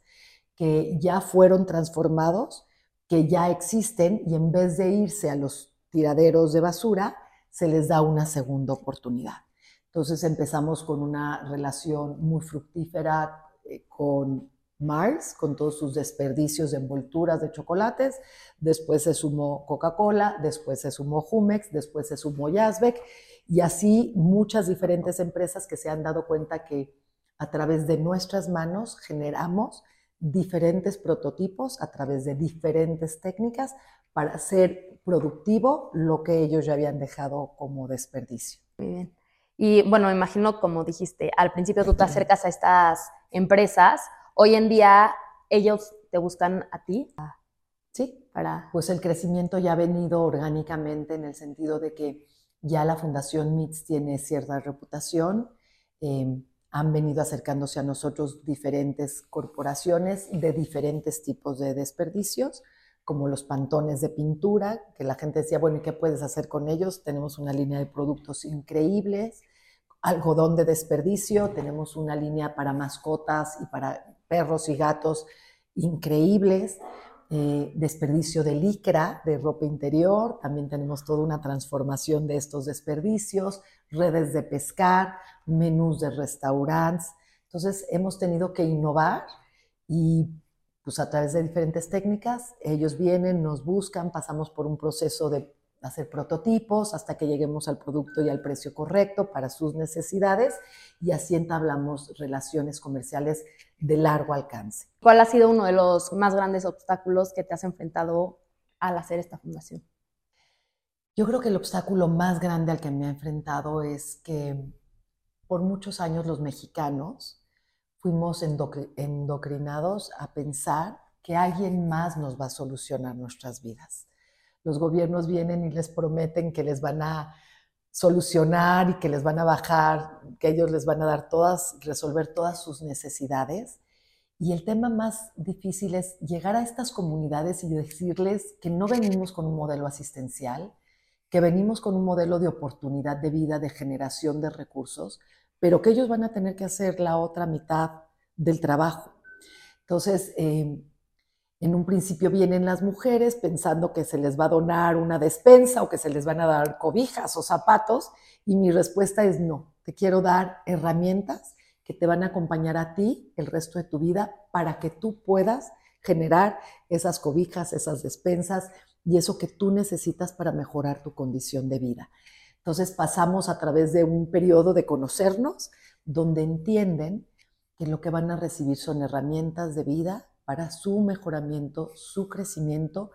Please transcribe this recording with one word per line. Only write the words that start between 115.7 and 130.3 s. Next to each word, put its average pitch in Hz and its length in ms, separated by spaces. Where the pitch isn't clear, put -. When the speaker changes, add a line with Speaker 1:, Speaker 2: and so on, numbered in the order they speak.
Speaker 1:
años 165 260
los 160 140
mexicanos 147 1040
fuimos 170 460
endocri-, 147 520
endocrinados 143 1200
a - 160
pensar 151 640
que 170 140
alguien 180 540
más 160 280
nos 135 220
va 139 60
a 127 40
solucionar 131 640
nuestras 123 460
vidas. 117 460
Los 151 140
gobiernos 165 500
vienen 170 380
y 160 60
les 160 180
prometen 165 640
que 151 100
les 139 180
van 151 200
a 156 340
solucionar 175 1040
y 185 80
que 165 100
les 143 140
van 156 160
a 165 40
bajar, 156 800